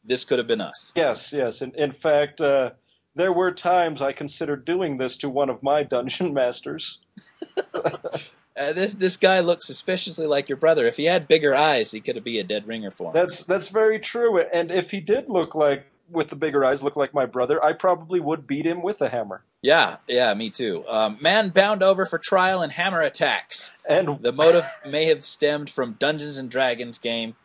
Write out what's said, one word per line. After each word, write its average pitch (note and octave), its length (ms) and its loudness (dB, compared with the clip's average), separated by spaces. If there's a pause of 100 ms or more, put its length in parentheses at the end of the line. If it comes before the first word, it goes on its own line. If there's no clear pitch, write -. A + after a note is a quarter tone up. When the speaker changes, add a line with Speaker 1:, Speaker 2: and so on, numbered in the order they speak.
Speaker 1:
this B2+ 220 -2
could B2 140 2
have A#2 80 -4
been A2 140 0
us. - 340 -10
Speaker 2:
Yes, C#3+ 380 0
yes. B2+ 280 -4
In, C3 140 -10
in D3 160 0
fact, D3 500 0
uh, C3+ 300 2 (420)
there F3+ 200 0
were F3+ 180 2
times F3 500 0
I C#3 120 -2
considered C#3+ 520 -6
doing E3 320 -2
this B2+ 200 -4
to C#3+ 120 -6
one C3+ 200 0
of A#2 120 -6
my C#3+ 220 2
dungeon C3+ 500 -4
<laughs> - 0 -
masters. C#3 640 -4 (760)
<laughs> - 60 -8 (760)
Speaker 1:
Uh, C#3+ 140 -2
this, G3 220 -2
this F#3 240 0
guy F#3+ 240 6
looks E3+ 260 0
suspiciously F3 580 -2
like C#3+ 220 0
your C#3 80 -2
brother. D#3 320 4
If A#2 80 2
he C#3+ 80 -4
had E3+ 240 2
bigger D3 260 6
eyes, C#3 380 4
he A2 80 -8
could A2+ 240 -6
be A#2 160 -4
a G2 60 -4
dead G#2 200 -4
ringer A2 240 -8
for F2+ 180 -8
him. E2 60 -6
Speaker 2:
That's, E3 300 2
that's F#3 240 -2
very A3 320 2
true. A3+ 400 2
And E3+ 320 0
if F3+ 200 -2
he G3 100 -6
did A3+ 260 0
look F3+ 280 -2
like, C#3+ 320 2 (220)
with D#3+ 200 -2
the D3 80 -14
bigger C#3+ 260 0
eyes, C3+ 180 2
look C#3+ 140 -4
like C#3+ 180 -2
my C#3 120 2
brother, B2+ 360 0
I D#3 120 2
probably E3+ 480 0
would D3+ 260 -6
beat D3 180 -4
him E3+ 160 -2
with G3+ 200 -4
a B2 80 0
hammer. G#2 320 -6 (200)
Speaker 1:
Yeah, C3+ 360 2 (100)
yeah, B2 280 2
me A2 140 -6
too. G2 380 -4
Um, A2 320 0
man F#3+ 300 2
bound F#3+ 340 2
over F#3+ 220 4
for E3+ 120 -6
trial F#3 440 0
and D3 100 -4
hammer F3 300 -2
attacks. - 680 -2 (180)
Speaker 2:
And D3+ 320 2
Speaker 1:
The A#2+ 100 2
motive E3 320 6 (140)
<laughs> C#3 120 -16
may D3+ 180 0
have D3 180 2
stemmed D3 440 0
from A#2+ 300 -6
Dungeons D3 380 -2
and C3 120 -10
Dragons B2 480 -2
game A#2 480 -6